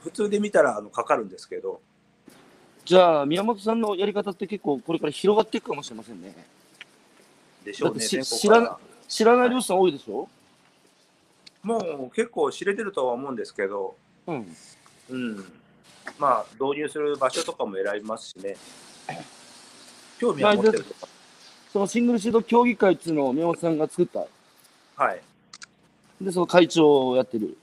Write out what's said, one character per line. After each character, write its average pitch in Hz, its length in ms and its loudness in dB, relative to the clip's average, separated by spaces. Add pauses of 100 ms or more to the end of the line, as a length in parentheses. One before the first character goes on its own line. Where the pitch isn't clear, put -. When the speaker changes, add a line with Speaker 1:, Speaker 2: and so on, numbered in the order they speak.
Speaker 1:
普 165 80 -12
通 208 180 -4
で 208 100 -2
見 208 120 -2
た 185 100 4
ら、 127 160 4
あ 107 60 -8
の、 104 80 -16
か 117 140 -4
か 151 120 2
る 117 80 -2
ん 95 60 -14
で 90 80 -20
す - 100 -20
け 92 80 -10
ど。 90 240 -8 (1040)
Speaker 2:
じ 170 100 2
ゃ 170 280 8
あ、 139 40 0
宮 170 160 0
本 220 160 -2
さ 208 140 -2
ん 226 80 0
の 208 160 0
や 185 80 -2
り 208 80 -2
方 202 200 -4
っ - 20 -6
て 196 120 -8
結 196 160 -8
構 143 160 0
こ 165 140 -6
れ 160 60 -2
か - 80 -4
ら 151 60 -2
広 208 260 4
が 214 40 4
っ 208 40 2
て - 100 -8
い 220 60 -4
く - 60 -16
か 165 60 -6
も 143 80 -12
し - 60 -14
れ 117 80 -16
ま 110 80 -16
せ 113 80 -20
ん 95 80 -16
ね。 90 140 -18 (1300)
Speaker 1:
で 104 80 -12
し - 100 -8
ょ 135 80 2
う 110 40 -8
ね、 113 60 -8
Speaker 2:
だ - 60 -4
っ - 20 -4
て - 0 -
し-、 - 140 -2
Speaker 1:
全 - 20 -6
国 214 360 4
か - 0 -
ら。 - 0 -
Speaker 2:
知 233 80 0
ら-、 - 100 -10 (300)
知 - 160 0
ら 233 140 8
な 247 80 4
い 240 40 2
漁 247 120 -2
師 - 40 -8
さ 202 60 -2
ん 180 80 2
多 185 80 6
い 160 40 0
で 139 60 -8
し - 120 -18
ょ？ 123 180 -8 (1400)
Speaker 1:
は 220 180 -2
い。 160 120 -8
も 127 160 -10
う - 20 -20
結 233 140 -2
構 143 240 0
知 - 140 -8
れ 196 100 -2
て 226 80 -6
る 196 80 -8
と 135 140 -2
は 120 80 0
思 135 160 -8
う - 20 -6
ん 123 40 -8
で 101 100 -8
す - 80 -20
け 101 120 -4
ど。 95 300 -8 (300)
Speaker 2:
う 170 80 -6
ん。 95 220 -10 (520)
Speaker 1:
う 127 80 -10
ん。 110 280 -8 (760)
ま 123 260 2
あ、 - 20 -20 (140)
導 139 200 -4
入 151 100 -4
す 156 80 -10
る 147 180 -2
場 131 140 0
所 165 120 -4
と 165 120 -6
か 127 100 -4
も 101 120 -8
選 98 80 -4 (100)
び 104 120 -8
ま 113 120 -8
す - 100 -18
し - 80 -20
ね。 95 200 -12 (1600)
興 233 160 0
味 147 100 -2
は 208 100 6
持 196 60 2
っ 202 60 0
て 220 60 6
る - 120 -2
と - 100 -16
か。 - 60 -20
Speaker 2:
ま - 40 -14
あ、 - 20 -20
で、 - 40 -20 (640)
そ 208 60 -2
の 196 80 0
シ 220 140 -2
ン 240 60 2
グ 240 60 4
ル 233 60 2
シ 202 100 -4
ー 233 40 -2
ド 220 100 4
協 233 240 4
議 240 100 0
会 190 160 4
っ 156 60 2
て - 100 -12
い 165 40 -2
う 156 40 0
の 143 100 0
を 127 60 0
宮 160 140 0
本 170 100 0
さ 175 120 -2
ん 160 100 0
が 151 100 0
作 - 140 -2
っ - 40 2
た？ 98 200 -8 (760)
Speaker 1:
は 117 100 0
い。 87 100 -12 (1000)
Speaker 2:
で、 190 120 -4
そ 175 80 0
の 170 60 2
会 175 220 6
長 147 400 4
を 123 80 0
や 127 80 2
っ - 20 -20
て 120 120 -6
る？ 104 240 -6